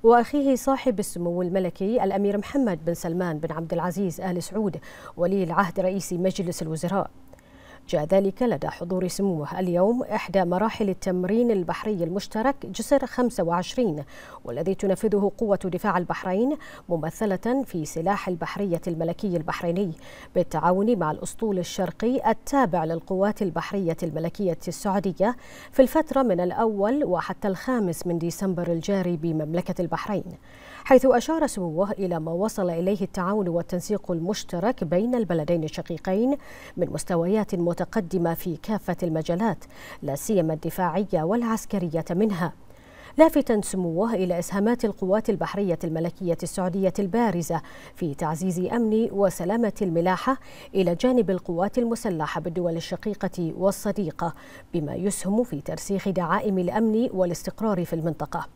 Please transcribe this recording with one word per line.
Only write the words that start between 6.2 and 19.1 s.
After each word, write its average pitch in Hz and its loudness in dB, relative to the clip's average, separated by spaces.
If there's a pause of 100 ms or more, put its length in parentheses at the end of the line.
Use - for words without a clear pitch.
الوزراء. 170 -2 (800)
جاء 151 4
ذلك 196 4
لدى 165 2
حضور 180 -2
سموه 175 0
اليوم 190 4
إحدى 190 2
مراحل 196 2
التمرين 190 2
البحري 180 0
المشترك 220 -2
جسر 262 2
خمسة 233 0
وعشرين، 170 0 (420)
والذي 160 -2
تنفذه 202 2
قوة 202 2
دفاع 180 0
البحرين 190 0 (320)
ممثلة 185 0
في 160 -4
سلاح 175 -2
البحرية 175 -2
الملكي 170 -2